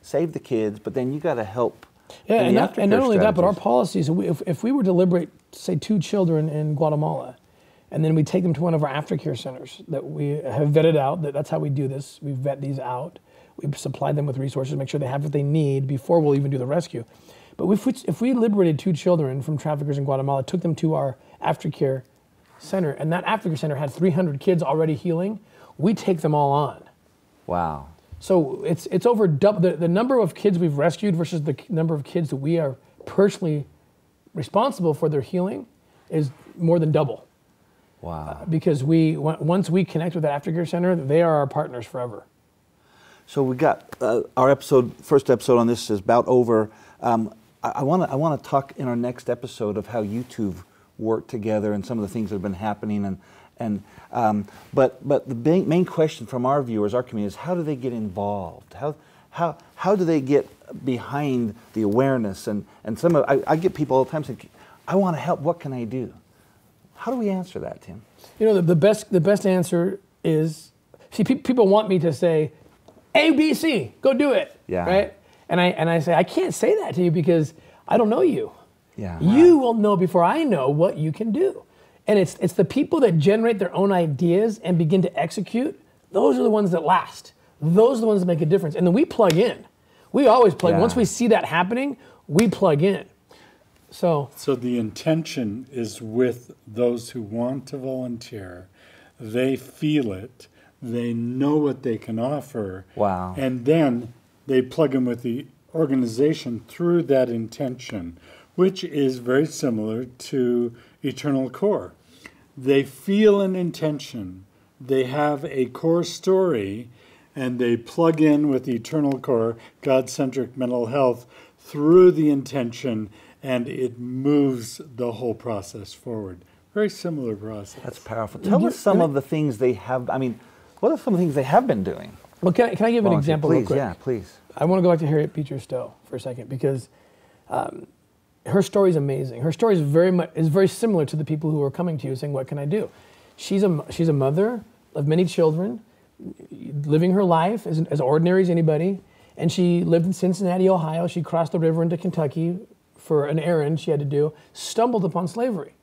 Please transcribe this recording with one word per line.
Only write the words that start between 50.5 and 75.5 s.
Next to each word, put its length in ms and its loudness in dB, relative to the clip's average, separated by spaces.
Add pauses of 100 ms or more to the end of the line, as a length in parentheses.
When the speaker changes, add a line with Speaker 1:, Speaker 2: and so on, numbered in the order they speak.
Speaker 1:
work 300 -2
together 440 -2
and 140 -4
some 140 -6
of 20 -2
the 100 -4
things 180 -6
that 60 -6
have 60 -6
been 120 -6
happening. 520 -6
And, 140 -6 (400)
and, 240 -6 (280)
um, 360 0 (260)
but, 340 2
but 220 -2
the 60 -6
main, 340 2
main 160 2
question 400 -2
from 200 -6
our 180 0
viewers, 300 -2
our 100 0
community, 240 -6
is 80 -8
how 180 -8
do 80 -4
they 140 -4
get 180 -6
involved? 800 -8
How, 220 -8 (340)
how, 280 -4 (180)
how 200 2
do 80 0
they 180 2
get 280 2 (340)
behind 720 -2 (200)
the 100 -2
awareness? 640 0
And, 180 -4 (180)
and 140 -8
some 180 2
of, 140 4
I, 160 2
I 120 2
get 180 -2
people 220 0
all 80 4
the 60 -14
time 120 -4
saying, 260 -12 (380)
"I 80 -2
wanna 220 2
help, 240 -2
what 180 -2
can 120 -8
I 120 -6
do?" 300 -6 (840)
How 160 -8
do 60 -4
we 120 -2
answer 300 -6
that, 240 -12
Tim? 180 -18 (380)
Speaker 2:
You 80 4
know, 80 6
the, 60 4
the 140 4
best, 360 2
the 100 4
best 240 2
answer 560 0 (220)
is, 480 -2 (400)
see, 120 0
pe-, 120 2
people 320 2
want 200 4
me 120 2
to 120 2
say, 400 2 (640)
"A, 160 6
B, 220 4
C, 480 -2
go 120 4
do 200 2
it," 340 -2
Speaker 1:
Yeah. 180 -2
Speaker 2:
right? 280 0 (340)
And 140 2